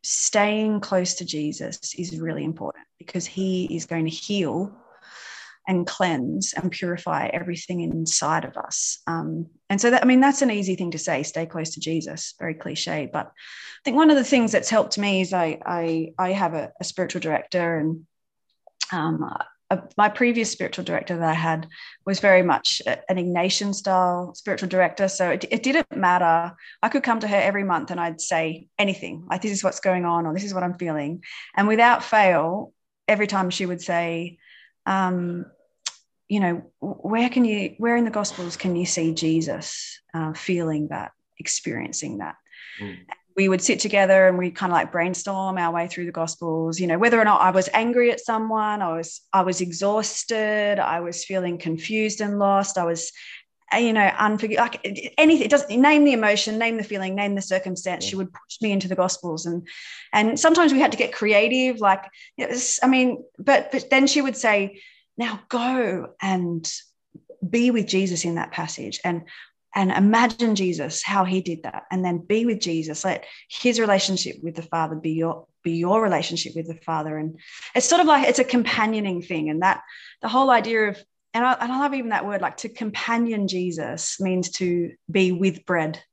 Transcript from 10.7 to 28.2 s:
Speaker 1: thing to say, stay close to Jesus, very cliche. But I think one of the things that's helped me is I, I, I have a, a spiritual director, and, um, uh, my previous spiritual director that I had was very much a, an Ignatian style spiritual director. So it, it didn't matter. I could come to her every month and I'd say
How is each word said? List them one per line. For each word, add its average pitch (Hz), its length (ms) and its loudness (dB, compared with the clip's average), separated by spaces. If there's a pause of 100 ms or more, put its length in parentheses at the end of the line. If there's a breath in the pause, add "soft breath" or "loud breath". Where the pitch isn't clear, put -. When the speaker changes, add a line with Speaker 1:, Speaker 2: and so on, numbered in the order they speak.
Speaker 1:
thing 175 160 -4
to 160 60 -8
say, 151 240 -4
stay 160 240 -6
close 165 300 -8
to 160 40 -16
Jesus, 160 600 -6
very 160 160 -8
cliche. 156 560 -6
But - 160 -6
I - 580 -20
think 247 100 -2
one 311 140 8
of 294 80 8
the 262 60 4
things 233 280 4
that's 196 180 2
helped - 280 2
me 202 240 2
is 185 100 -2
I, 170 320 0
I, 165 540 -2
I 185 140 0
have 180 240 0
a, - 160 -6 (100)
a - 20 -8
spiritual 180 380 -4
director, 165 560 -2
and, 160 280 -4 (840)
um, 160 400 -4 (380)
uh, 196 80 0 (180)
my 208 140 4
previous 233 400 0
spiritual - 340 -6
director - 320 -4
that 165 140 0
I 156 60 0
had 160 320 -2 (360 loud breath)
was 190 160 -2
very 185 220 8
much - 460 2
a, 127 100 -2 (140)
an 185 60 0
Ignatian 185 580 -2
style 180 580 0
spiritual - 360 -6
director. 185 380 2
So 185 220 0
it, - 220 -2
it 226 100 -2
didn't 294 340 0
matter. 175 600 2 (260 loud breath)
I 233 80 2
could 269 140 0
come 226 160 0
to 214 80 -4
her 202 100 0
every 202 260 2
month 185 280 -2
and 175 80 -4
I'd 165 200 -4
say 165 480 -4 (120)